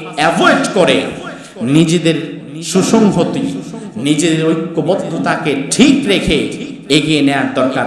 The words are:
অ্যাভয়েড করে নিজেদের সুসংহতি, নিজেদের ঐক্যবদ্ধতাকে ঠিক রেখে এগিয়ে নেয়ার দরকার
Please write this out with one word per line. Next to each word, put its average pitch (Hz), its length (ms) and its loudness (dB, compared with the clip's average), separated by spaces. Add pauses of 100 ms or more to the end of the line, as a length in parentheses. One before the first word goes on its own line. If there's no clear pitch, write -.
(160)
অ্যাভয়েড 226 480 2 (100)
করে 143 240 4 (760)
নিজেদের 160 400 4 (540)
সুসংহতি, 196 760 2 (520)
নিজেদের 160 540 0
ঐক্যবদ্ধতাকে 156 1000 -2 (220)
ঠিক 262 220 6 (160)
রেখে 160 260 0 (580)
এগিয়ে 151 260 2
নেয়ার 139 320 2
দরকার 131 320 0